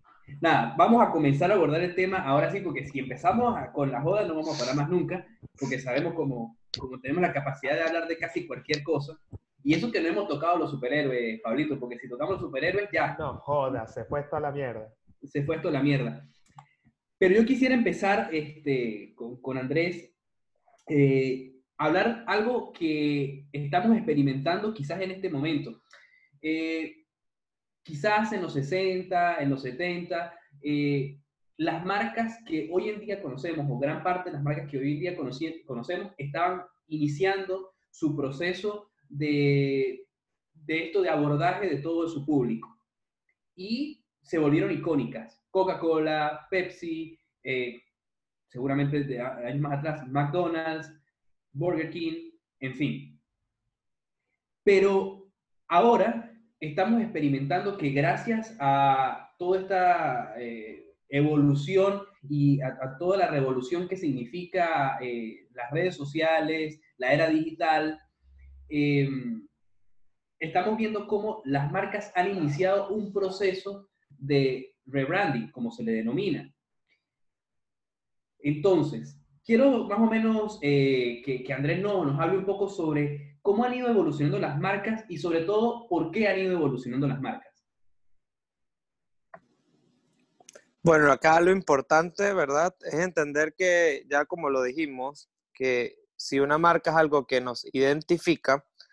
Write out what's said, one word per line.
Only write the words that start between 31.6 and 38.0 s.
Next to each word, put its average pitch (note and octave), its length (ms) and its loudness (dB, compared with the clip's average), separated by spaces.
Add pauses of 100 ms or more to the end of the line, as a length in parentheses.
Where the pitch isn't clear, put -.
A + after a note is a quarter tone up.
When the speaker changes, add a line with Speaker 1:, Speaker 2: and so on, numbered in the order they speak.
Speaker 1:
marcas A3+ 500 -2 (100)
que D#3+ 240 -4
hoy G3+ 200 0
en G#3 100 -8
día G3 220 -8
conocemos, D3+ 480 -6
o A#2+ 80 -4
gran C#3+ 240 -2
parte F3+ 260 -2
de D#3 60 -8
las C#3 80 -6
marcas D3 280 -4
que C#3+ 60 -6
hoy C#3 180 -2
en D3 60 -4
día F3 160 -4
conoci-, D#3 480 -8
conocemos, F3 540 -8
estaban E3 460 -4 (240)
iniciando F#3 840 -2 (180)
su D3 240 -2